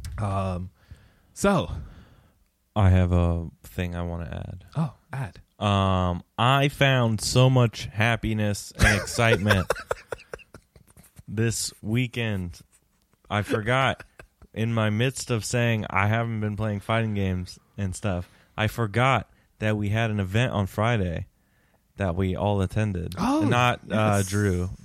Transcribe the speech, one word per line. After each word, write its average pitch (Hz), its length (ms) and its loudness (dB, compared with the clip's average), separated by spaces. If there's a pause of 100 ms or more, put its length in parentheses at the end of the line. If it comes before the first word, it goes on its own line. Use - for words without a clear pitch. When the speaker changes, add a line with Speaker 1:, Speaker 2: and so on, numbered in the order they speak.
(180)
Speaker 1:
Um, 95 540 -4 (640)
so 180 380 0 (1040)
Speaker 2:
I 98 140 6
have 90 240 6
a 85 340 2 (160)
thing 87 320 -6
I 87 60 -4
wanna 85 240 -6 (200)
add. - 200 -12 (100)
Speaker 1:
Oh, 143 180 -4 (200)
add. 131 260 -8 (200)
Speaker 2:
Um, 95 640 0 (140)
I 135 300 4
found 127 540 2
so 127 280 4
much 123 360 2
happiness 107 920 -2
and 107 220 4
excitement 104 680 2 (840)
Speaker 1:
<laughs> - 800 -20
Speaker 2:
this 113 540 -2
weekend. 110 800 -2 (680)
I 104 120 0
forgot 123 640 0 (500)
in 113 200 -2
my 110 160 2
midst 120 420 -2
of 110 140 -2
saying 117 440 0
I 98 180 2
haven't 113 340 0
been 104 140 -2
playing 101 260 -4
fighting 113 320 0
games 92 460 -2 (180)
and 95 180 -4
stuff, 87 340 -4 (280)
I 107 100 2
forgot 117 640 0 (300)
that 107 180 0
we 104 120 -2
had 110 220 0
an 104 80 -2
event 101 320 0
on 98 160 0
Friday 98 600 -2 (720)
that 92 180 -2
we 92 200 0
all 101 260 0
attended. 92 560 -2
Speaker 1:
Oh, 269 300 2
Speaker 2:
Not, 123 320 2 (120)
uh, 107 260 2
Speaker 1:
yes. 98 120 0
Speaker 2:
Drew, 95 400 0 (160)